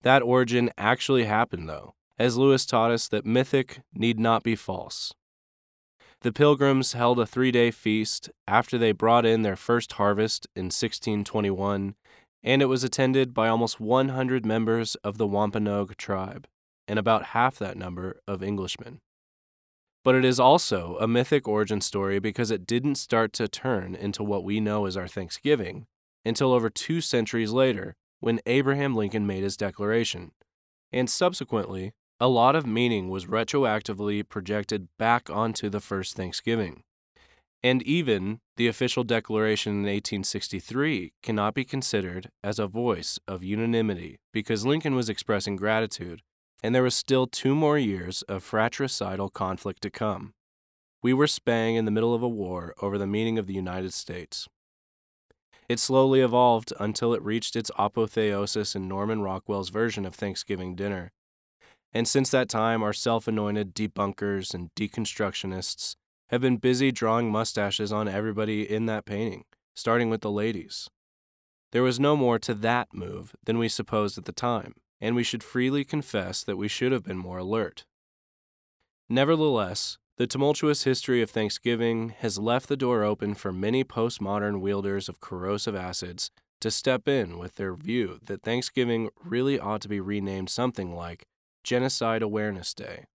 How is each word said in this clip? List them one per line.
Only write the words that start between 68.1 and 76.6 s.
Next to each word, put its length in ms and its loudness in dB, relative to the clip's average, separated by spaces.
in 160 -2
that 180 -4
painting, 420 -6
starting 360 0
with 100 -2
the 100 -4
ladies. 580 -6
There 100 2
was 160 2
no 160 4
more 240 4
to 160 -4
that 400 -2
move 400 -10
than 140 0
we 100 0
supposed 480 -2
at 100 -12
the 60 -10
time, 420 -4
and 160 0
we 80 2
should 180 -4
freely 420 0
confess 600 -4
that 120 -4
we 120 -4